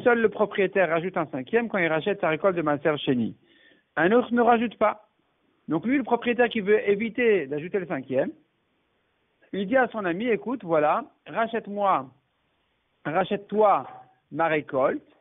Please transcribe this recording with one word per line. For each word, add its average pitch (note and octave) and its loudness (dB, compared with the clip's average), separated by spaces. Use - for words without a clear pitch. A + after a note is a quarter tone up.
seul A#3+ 4
le A3 4
propriétaire G3 0
rajoute E3+ -2
un E3 0
cinquième G#3+ -2
quand G#3 -2
il E3 2
rachète F#3+ -2
sa F3 0
récolte E3+ 0
de E3+ 0
Maaser D3 0
Sheni. A#2+ -2
Un E3+ 2
autre A#3+ 2
ne A#3+ 2
rajoute A#3 2
pas. - 0
Donc D#3 -2
lui, C4 0
le C4 -2
propriétaire A#3 0
qui A#3 -4
veut G3+ 2
éviter G#3 2
d'ajouter D3+ -4
le F3+ -4
cinquième, C3 -2
il F#3+ -4
dit A#3 0
à B3+ 4
son A3 -8
ami, F#3 -2
écoute, A3+ -4
voilà, E3 2
rachète-moi, G3+ -2
rachète-toi F#3+ 0
ma D#3 0
récolte, D3+ -2